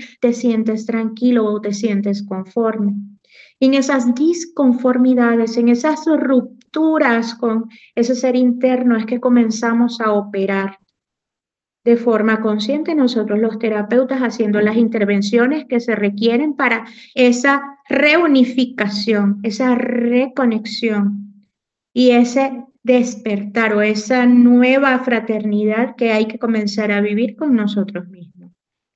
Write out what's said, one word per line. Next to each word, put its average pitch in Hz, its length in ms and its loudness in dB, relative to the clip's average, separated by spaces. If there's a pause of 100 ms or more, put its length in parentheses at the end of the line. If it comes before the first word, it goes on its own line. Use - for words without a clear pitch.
(200)
te 240 120 2
sientes 220 540 -2
tranquilo 226 580 0
o 214 160 -2
te 208 140 -4
sientes 202 480 -2
conforme. 208 720 -4 (680)
En 262 140 4
esas 262 400 0
disconformidades, 247 1400 0
en 233 100 2
esas 294 380 0
rupturas 269 1300 0
con 226 340 -4 (260)
ese 240 200 0
ser 247 220 0
interno 254 600 2
es 220 80 -2
que 240 160 -4
comenzamos 233 800 2
a 220 120 0
operar 196 640 -2 (1080)
de 233 120 4
forma 220 440 0
consciente 226 540 -2
nosotros 226 440 0
los 220 200 -2
terapeutas 240 600 -2
haciendo 220 400 -2
las 214 160 2
intervenciones 226 880 0
que 240 140 -2
se 240 140 -4
requieren 233 600 0
para 233 300 -2 (300)
esa 262 640 0 (100)
reunificación, 247 1500 2
esa 247 320 -2
reconexión 233 1700 -2 (480)
y 247 160 4
ese 247 540 2 (180)
despertar 220 920 -2
o 208 80 2
esa 214 440 0
nueva 247 720 4
fraternidad 214 960 -2
que 226 160 0
hay 214 140 0
que 233 120 -10
comenzar 214 540 -2
a 202 80 0
vivir 208 360 -2
con 285 200 0
nosotros 202 520 -4
mismos. 175 440 -20 (440)